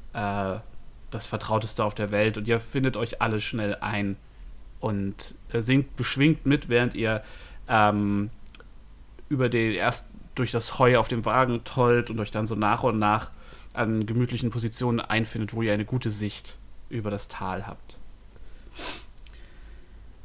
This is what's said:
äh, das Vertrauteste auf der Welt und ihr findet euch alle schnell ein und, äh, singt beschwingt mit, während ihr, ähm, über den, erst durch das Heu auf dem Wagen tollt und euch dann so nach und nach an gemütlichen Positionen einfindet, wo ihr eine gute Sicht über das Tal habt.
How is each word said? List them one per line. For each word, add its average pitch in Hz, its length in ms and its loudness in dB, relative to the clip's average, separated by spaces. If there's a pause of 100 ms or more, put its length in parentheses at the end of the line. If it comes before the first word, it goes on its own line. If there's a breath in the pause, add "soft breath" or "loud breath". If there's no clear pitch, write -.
(140)
äh, 101 460 -2 (520)
das 110 160 -6
Vertrauteste 110 580 -2
auf 104 80 0
der 104 180 -2
Welt 107 260 2
und 104 100 -4
ihr 117 120 4
findet 131 380 0
euch - 240 -4
alle 110 180 2
schnell 107 420 -2
ein 101 360 0 (640 soft breath)
und, 98 560 -4 (180)
äh, 117 80 0
singt 131 340 2
beschwingt 147 520 4
mit, 143 220 2
während 120 260 4
ihr, 110 260 0 (480 loud breath)
ähm, 104 600 4 (1000)
über 127 180 4
den, 113 260 4
erst 101 340 0 (280)
durch 123 160 0
das - 280 -2
Heu 123 180 8
auf 110 100 4
dem 113 160 0
Wagen 120 400 4
tollt 120 460 4
und 113 100 -2
euch 104 120 -2
dann 110 160 0
so 110 80 -4
nach 107 280 2
und 113 160 4
nach 107 300 4 (440 loud breath)
an 110 340 0
gemütlichen 120 420 0
Positionen 117 500 0
einfindet, 110 540 -2
wo 113 80 -2
ihr 110 100 4
eine 104 140 2
gute 120 260 0
Sicht 104 460 -6 (320)
über 107 220 -4
das 101 160 -6
Tal 95 400 -6
habt. - 300 -14 (2250 loud breath)